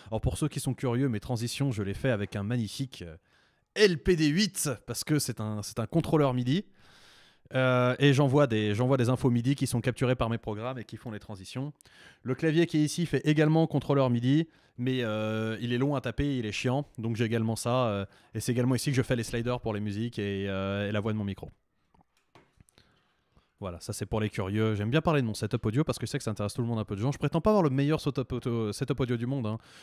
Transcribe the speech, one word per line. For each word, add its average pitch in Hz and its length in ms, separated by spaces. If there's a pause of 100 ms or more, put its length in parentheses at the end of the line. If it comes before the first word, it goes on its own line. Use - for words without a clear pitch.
Alors, - 120
pour - 160
ceux 156 120
qui - 100
sont 135 160
curieux, 131 340
mes 107 120
transitions, 123 500
je 107 120
les 98 120
fais 135 160
avec 101 240
un 101 80
magnifique, 120 640
euh, 80 100 (600)
L 190 260
P 185 140
D 156 100
huit, 165 420 (180)
parce - 180
que 151 140
c'est 117 220
un, 107 220
c'est - 160
un 113 80
contrôleur 151 480
midi. 127 300 (880)
Euh, 127 480
et 143 140
j'envoie 143 320
des, 107 280
j'envoie 127 220
des 123 140
infos 131 200
midi 120 240
qui 139 140
sont 123 120
capturées 123 360
par 120 120
mes 113 100
programmes 113 400
et 110 60
qui - 120
font 120 140
les 104 100
transitions. 117 520 (500)
Le 127 120
clavier 160 320
qui 160 120
est 151 40
ici 156 240
fait 135 220
également 156 380
contrôleur 139 440
midi, 127 380 (280)
mais, 127 280
euh, 110 560
il 120 120
est 123 60
long 139 160
à 131 60
taper, 139 380
il 113 80
est 104 60
chiant. 127 340 (120)
Donc 113 180
j'ai 117 80
également 113 300
ça, 123 320
euh, 101 200 (260)
et 110 80
c'est - 100
également 123 240
ici 123 160
que 127 60
je 127 60
fais - 120
les 120 80
sliders 120 380
pour 110 140
les 104 60
musiques 107 380
et, 101 300
euh, 98 400
et 104 40
la 104 80
voix 107 120
de 107 60
mon 104 60
micro. - 280 (2000)
Voilà, 87 180
ça - 140
c'est 104 140
pour 110 140
les 107 100
curieux. 107 440
J'aime 104 160
bien 156 120
parler 151 180
de 123 60
mon 107 80
setup - 300
audio 113 200
parce - 140
que 123 80
je - 40
sais 147 80
que - 60
ça 110 60
intéresse 104 240
tout 123 80
le 117 40
monde 117 120
un 107 60
peu 104 120
de 95 40
gens. 127 120
Je - 60
prétends 160 240
pas 214 80
avoir 208 120
le 151 80
meilleur 139 300
setup - 320
auto-, 117 400
setup 127 260
audio 123 200
du 117 80
monde, 131 200
hein. 110 120 (240)